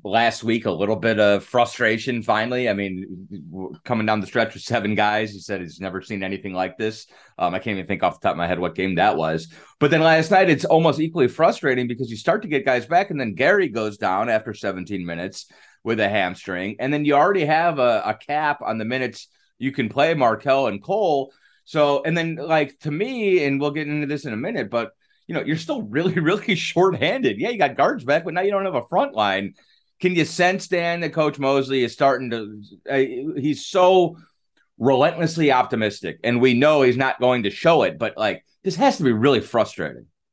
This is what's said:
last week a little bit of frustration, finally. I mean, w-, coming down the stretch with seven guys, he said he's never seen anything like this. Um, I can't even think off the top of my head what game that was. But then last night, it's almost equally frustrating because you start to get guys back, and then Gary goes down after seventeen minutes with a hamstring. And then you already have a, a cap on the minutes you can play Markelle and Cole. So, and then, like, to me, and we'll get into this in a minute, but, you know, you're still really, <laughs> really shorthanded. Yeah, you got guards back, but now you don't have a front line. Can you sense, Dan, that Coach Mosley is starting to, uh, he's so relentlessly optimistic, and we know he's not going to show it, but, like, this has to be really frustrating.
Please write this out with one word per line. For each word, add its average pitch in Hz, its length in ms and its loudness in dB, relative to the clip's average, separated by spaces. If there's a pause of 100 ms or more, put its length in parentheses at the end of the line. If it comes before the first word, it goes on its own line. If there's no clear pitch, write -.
last 113 400 0
week 113 220 -2
a 101 60 0
little 101 240 -2
bit 107 240 0
of 101 240 4
frustration, 117 800 -2
finally. 120 440 -2
I 104 60 2
mean, 95 540 -8 (240)
w-, 92 320 -12
coming 110 240 -2
down 107 140 0
the 95 40 -8
stretch 113 300 -2
with - 80 -16
seven 107 320 -2
guys, 107 360 0
he 98 80 -16
said 95 220 -8
he's 82 180 -14
never 92 220 -8
seen 101 220 -8
anything 95 320 -8
like 90 240 -4
this. 110 260 -6 (320)
Um, 87 160 0
I 95 60 -4
can't 101 180 -4
even 87 80 -8
think 95 160 -4
off 87 180 0
the - 80 -2
top 90 40 2
of 82 60 -4
my 85 100 -2
head 87 100 -2
what 87 160 -4
game 95 220 -2
that 98 200 2
was. 80 380 -4 (260)
But 147 120 2
then 160 100 4
last 160 300 4
night, 190 180 6
it's 151 160 2
almost 160 340 4
equally 160 280 2
frustrating 127 600 0
because 120 220 -6
you 110 80 -8
start 175 240 0
to 202 60 -10
get 147 180 0
guys 127 220 0
back, 190 240 0
and 143 100 -4
then 107 140 -4
Gary 175 340 2
goes 107 300 -4
down 104 300 0
after 110 220 0
seventeen 95 540 -6
minutes 85 400 -10 (380)
with 113 160 -2
a 101 100 2
hamstring. 92 720 -4
And 135 120 -4
then 147 140 -2
you 147 80 2
already 165 320 4
have 156 320 0
a, 120 260 2
a 107 120 -4
cap 147 480 -4
on 113 160 -4
the 110 60 -6
minutes 123 420 -6 (320)
you 135 120 -4
can 123 180 -4
play 160 260 2
Markelle 135 500 2
and 101 160 -4
Cole. 165 500 -2 (340)
So, 143 380 2
and 165 140 0
then, 165 200 -4
like, 156 420 -2
to 151 100 -8
me, 196 560 0
and 139 160 0
we'll 147 80 0
get 147 180 -6
into 147 200 -4
this 147 180 -6
in 120 80 -6
a 107 40 -4
minute, 143 340 -6
but, 117 200 -2 (360)
you 170 80 -6
know, 135 60 -2
you're 160 160 -2
still 269 240 -6
really, 165 320 -2
<laughs> 180 60 -2
really 185 360 0
shorthanded. 175 840 0
Yeah, 180 120 -2
you 240 80 -6
got - 180 0
guards 170 300 0
back, 151 180 2
but 165 100 -8
now 180 80 -2
you 196 100 0
don't 196 140 0
have 185 100 -4
a - 120 -4
front - 260 0
line. 98 420 -2 (440)
Can 180 160 0
you 160 100 2
sense, 180 420 0
Dan, 170 340 -2
that 147 120 -6
Coach 151 240 0
Mosley 135 460 2
is 117 100 -2
starting 131 380 2
to, 107 300 -8 (280)
uh, 135 80 -2 (420)
he's 139 260 -4
so 180 520 4 (600)
relentlessly 160 760 2
optimistic, 110 720 0
and 120 160 0
we 127 140 6
know 143 280 4
he's 127 160 4
not 131 220 -2
going 123 240 2
to 101 60 -2
show 160 340 4
it, 80 160 -2
but, 110 180 -4
like, 98 280 -2 (180)
this 170 140 -4
has 269 200 4
to 170 60 -4
be 127 80 4
really 113 300 4
frustrating. 85 640 -4 (280)